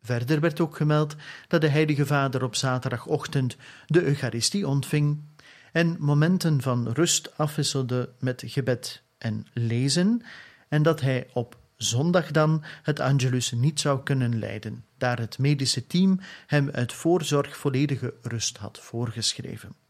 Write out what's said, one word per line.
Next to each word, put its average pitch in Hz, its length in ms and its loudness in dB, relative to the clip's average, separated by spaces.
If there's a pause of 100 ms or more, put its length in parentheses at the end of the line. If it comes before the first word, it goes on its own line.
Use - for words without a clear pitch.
Verder 123 380 0
werd 160 200 0
ook 165 160 0
gemeld 151 400 2 (320)
dat 165 140 2
de 156 60 2
Heilige 147 380 2
Vader 135 380 0
op 117 120 -4
zaterdagochtend 127 1000 -2 (280)
de 170 180 4
Eucharistie 143 640 0
ontving 147 560 0 (480)
en 170 280 2
momenten 151 640 4
van 120 260 0
rust 147 500 0
afwisselde 135 840 -2
met 127 260 -4
gebed 123 580 -4 (140)
en 110 360 -6
lezen, 135 680 2 (460)
en 151 160 2
dat 156 180 4
hij 131 320 0
op 120 240 -6 (180)
zondag 151 560 0
dan 156 320 4 (200)
het 147 160 -2
Angelus 127 520 2
niet 135 280 0
zou 139 240 0
kunnen 120 360 0
leiden, 110 460 -8 (120)
daar 123 220 0
het 113 180 -8
medische 135 500 0
team 185 320 4 (280)
hem 143 220 2
uit 120 240 -4
voorzorg 156 640 0
volledige 131 640 -2
rust 117 360 -6
had - 220 -14
voorgeschreven. 117 960 -6 (140)